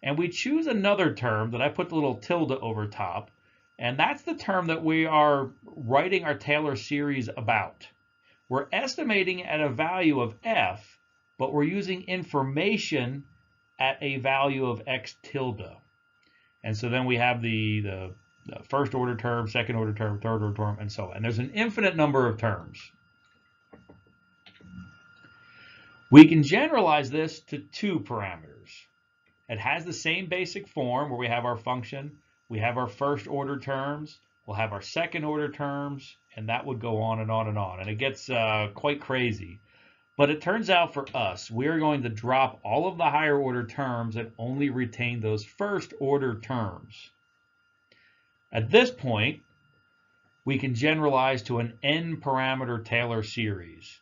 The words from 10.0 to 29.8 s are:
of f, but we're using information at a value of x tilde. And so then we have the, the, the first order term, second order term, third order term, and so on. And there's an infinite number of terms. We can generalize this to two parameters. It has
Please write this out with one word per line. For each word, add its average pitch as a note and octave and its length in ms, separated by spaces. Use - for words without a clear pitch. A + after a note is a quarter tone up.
of A#2 140
f, C3 540
but C3+ 160
we're D3 100
using F#3 380
information D3 1200
at C3+ 220
a C#3 160
value C3+ 480
of A#2+ 200
x C3 360
tilde. A2+ 500
And A2 140
so A#2 140
then B2+ 160
we B2 100
have A#2+ 240
the, A2 400
the, F#2+ 340
the - 200
first C#3 300
order B2 220
term, A#2 320
second A#2 280
order A2 180
term, G#2 260
third A2+ 220
order G#2 100
term, G#2 280
and G#2 120
so G2 140
on. F#2+ 100
And G#2+ 80
there's A2+ 140
an B2+ 160
infinite G#3 420
number C#3 320
of G#2+ 80
terms. F#2 420
We D3+ 160
can D#3 160
generalize E3+ 680
this D#3 340
to C#3+ 160
two F3 400
parameters. F#2+ 500
It A2+ 120
has C#3 260